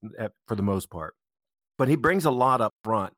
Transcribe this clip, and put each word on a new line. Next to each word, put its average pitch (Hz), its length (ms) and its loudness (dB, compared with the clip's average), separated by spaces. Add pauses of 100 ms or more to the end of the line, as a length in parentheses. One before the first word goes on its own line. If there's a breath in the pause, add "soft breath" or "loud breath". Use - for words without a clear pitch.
(180)
eh, 110 100 -6 (180)
for 113 80 -6
the 101 80 -2
most 98 280 -2
part. 80 240 -12 (640)
But 131 100 2
he 151 80 4
brings 160 300 2
a 151 40 2
lot 127 300 2
up 107 140 0 (100)
front 107 340 -2